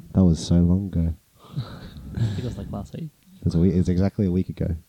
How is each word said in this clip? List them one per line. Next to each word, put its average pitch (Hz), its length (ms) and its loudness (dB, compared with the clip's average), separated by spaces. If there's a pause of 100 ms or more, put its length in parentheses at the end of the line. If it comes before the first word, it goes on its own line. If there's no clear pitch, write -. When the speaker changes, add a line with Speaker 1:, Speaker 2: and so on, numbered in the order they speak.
(140)
Speaker 1:
That 95 100 4
was 82 160 6
so - 200 0
long 90 280 4
ago. 82 280 0 (180)
Speaker 2:
<laughs> - 240 -18 (580)
I - 60 -4
think 104 180 -2
it 127 60 -8
was, 113 140 -8
like, 98 120 -12
last 101 220 -10
week. 165 160 -12 (300)
Speaker 1:
It - 60 -12
was 82 100 0
a 82 40 4
week, 87 140 4
it 87 40 2
was 92 120 2
exactly 95 380 0
a 87 40 0
week 92 180 0
ago. 85 260 -4 (140)